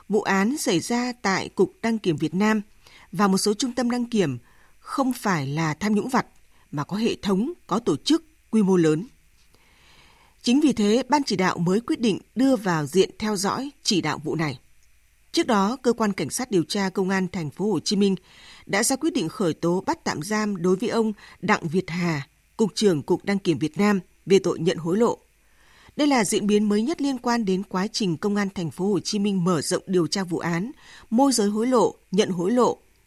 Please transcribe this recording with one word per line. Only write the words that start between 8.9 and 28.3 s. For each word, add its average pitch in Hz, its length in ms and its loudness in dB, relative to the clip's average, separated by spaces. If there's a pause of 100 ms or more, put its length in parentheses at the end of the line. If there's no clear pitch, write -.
Chính 247 200 2
vì 294 120 4
thế, 220 360 2
Ban 294 140 2
chỉ 226 120 -2
đạo 180 220 0
mới 185 240 2
quyết 302 180 -4
định 226 200 0 (160)
đưa 262 200 4
vào 180 300 -2
diện 175 240 2 (100)
theo 214 160 -2
dõi, 202 360 -4 (120)
chỉ 185 180 0
đạo 151 220 -4
vụ 156 120 -4
này. 151 240 -4 (720)
Trước - 160 0
đó, 214 340 2
Cơ 240 120 2
quan 214 200 0
Cảnh 151 160 -4
sát 247 220 -6
điều 180 120 2
tra 196 260 -2
Công 185 200 -2
an 190 220 0
Thành 165 180 -6
phố 196 220 -4
Hồ 165 80 0
Chí 208 160 -2
Minh 196 200 4 (500)
đã 202 180 -2
ra 262 120 0
quyết 311 180 -2
định 170 160 -2
khởi 165 240 -2
tố 175 320 0
bắt - 180 -4
tạm - 180 -4
giam 208 400 -4
đối 185 140 4
với 196 140 -4
ông 220 240 0 (280)
Đặng 190 260 0
Việt 180 220 -2
Hà, 165 380 -2 (300)
Cục 220 180 0
trưởng 175 280 2
Cục - 220 -2
Đăng 196 140 0
kiểm 165 200 0
Việt 151 180 -4
Nam 202 220 2 (260)
về 190 140 6
tội - 200 0
nhận 165 180 0
hối 165 200 -2
lộ. 226 200 2 (800)
Đây 294 120 2
là 254 180 4
diễn - 220 0
biến 208 220 4
mới 208 120 2
nhất 294 200 -2
liên 277 160 -2
quan 240 280 -2
đến 190 180 -2
quá 190 240 -4
trình 180 300 -2
Công 208 180 -2